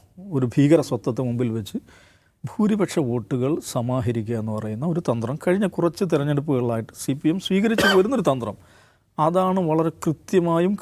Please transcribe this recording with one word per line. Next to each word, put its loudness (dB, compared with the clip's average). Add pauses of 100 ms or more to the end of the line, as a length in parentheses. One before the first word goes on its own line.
(300)
ഒരു 0
ഭീകര 6
സ്വത്വത്തെ -4
മുമ്പിൽ -2
വെച്ച് -6 (680)
ഭൂരിപക്ഷ 0
വോട്ടുകൾ 0 (120)
സമാഹരിക്കുക -2
എന്ന് -4
പറയുന്ന -6
ഒരു -2
തന്ത്രം -2
കഴിഞ്ഞ 2
കുറച്ച് -2
തെരഞ്ഞെടുപ്പുകളിലായിട്ട് 0
സി -4
പി -2
എം 0
സ്വീകരിച്ചു 2
പോരുന്നൊരു 2
തന്ത്രം. 0 (640)
അതാണ് 2
വളരെ 2
കൃത്യമായും 0